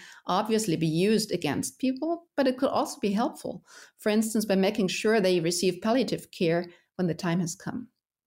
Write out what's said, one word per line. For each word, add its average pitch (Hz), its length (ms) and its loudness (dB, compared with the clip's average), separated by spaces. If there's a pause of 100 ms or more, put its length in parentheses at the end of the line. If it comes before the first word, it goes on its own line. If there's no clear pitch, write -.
(280)
obviously 220 480 0
be 156 100 0
used 190 460 2
against 151 480 -4
people, 302 480 -4 (100)
but 277 80 2
it 254 140 0
could 277 100 0
also 285 320 -2
be 202 100 0
helpful, - 520 -4 (340)
for - 120 -2
instance, 220 360 2
by 202 80 2
making 190 360 2
sure 220 300 2
they 180 200 4
receive 175 420 0
palliative 220 480 0
care 170 380 0 (300)
when 190 100 0
the 165 80 0
time 175 240 0
has 165 160 -2
come. - 320 -10 (400)